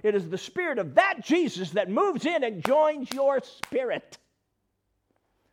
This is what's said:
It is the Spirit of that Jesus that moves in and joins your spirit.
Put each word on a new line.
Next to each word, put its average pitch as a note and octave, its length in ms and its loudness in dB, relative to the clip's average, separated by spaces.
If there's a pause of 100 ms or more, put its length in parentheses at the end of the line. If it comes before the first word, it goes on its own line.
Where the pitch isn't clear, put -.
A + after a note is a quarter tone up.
It G#3 120 4
is F3+ 140 -2
the F3+ 80 -6
Spirit E4 420 -4
of D#3+ 180 -4
that F4+ 260 4
Jesus A#3 480 0
that F#3 180 0
moves C#4+ 380 0
in D#4+ 180 0
and G3+ 180 -4
joins D4+ 480 2
your C4+ 300 0
spirit. - 800 -6 (1300)